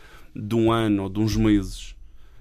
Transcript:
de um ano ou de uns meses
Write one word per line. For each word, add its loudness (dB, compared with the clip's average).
de -6
um 4
ano 2
ou -6
de -6
uns 0
meses 0